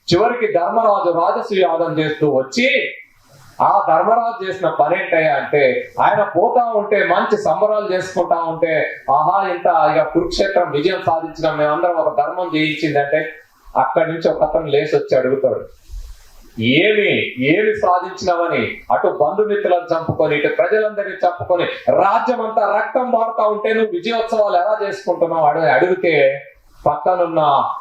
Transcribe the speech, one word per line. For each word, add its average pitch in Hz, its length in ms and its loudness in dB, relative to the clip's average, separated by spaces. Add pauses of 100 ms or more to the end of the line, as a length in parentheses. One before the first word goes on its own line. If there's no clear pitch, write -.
(120)
చివరికి 220 400 2
ధర్మరాజు 190 580 2
రాజసూయ 190 500 0
యాగం 165 380 0
చేస్తూ 151 320 0
వచ్చి, 233 600 0 (720)
ఆ 180 260 2
ధర్మరాజు 190 600 0
చేసిన 175 200 -2
పని 170 340 0
ఏంటయ్యా 160 320 2
అంటే, 127 520 0 (120)
ఆయన 202 220 2
పోతా 214 420 2
ఉంటే, 208 400 0
మంచి 196 380 0
సంబరాలు 208 500 0
చేసుకుంటా 180 440 0
ఉంటే, 165 540 0 (200)
ఆహా, 156 380 2
ఇంత 175 480 2
ఇక 156 60 4
కురుక్షేత్రం 175 680 0
విజయం 165 360 0
సాధించిన, 160 480 -2
మేమందరం 160 420 0
ఒక 151 220 0
ధర్మం 180 360 -2
జయించిందంటే, 156 800 -2 (420)
అక్కడి 160 380 0
నుంచి 165 180 -2
ఒక - 120 0
అతను 156 240 -2
లేచి 147 300 0
వచ్చి - 220 0
అడుగుతాడు, 127 420 0 (1000)
"ఏమి, 160 840 0
ఏమి 208 280 2
సాధించినావని 180 1080 -2 (120)
అటు - 140 0
బంధుమిత్రులను 180 920 0
చంపుకొని, 156 400 -2
ఇటు 147 120 0
ప్రజలందరినీ 202 640 -2
చంపుకొని, 180 500 -2 (240)
రాజ్యం 226 520 2
అంతా 214 360 0
రక్తం 247 340 -2
మారుతా 226 320 -2
ఉంటే 214 320 0
నువ్వు 220 160 0
విజయోత్సవాలు 214 640 -2
ఎలా 202 320 0
చేసుకుంటున్నావు?" 165 580 -2
అని 151 240 2
అడిగితే, 160 720 2 (440)
పక్కనున్న 165 540 0 (400)